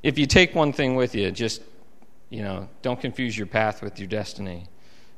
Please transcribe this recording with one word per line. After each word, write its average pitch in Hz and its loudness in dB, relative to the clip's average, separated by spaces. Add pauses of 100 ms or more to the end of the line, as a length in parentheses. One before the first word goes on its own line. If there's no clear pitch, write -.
if 147 2
you 147 6
take 180 8
one 151 4
thing 127 2
with 123 2
you, 101 2
just, 107 -2 (680)
you 110 -8
know, 98 -6 (140)
don't 123 -2
confuse 120 -4
your 107 -4
path 110 2
with 98 -8
your 98 -8
destiny. 95 -6 (500)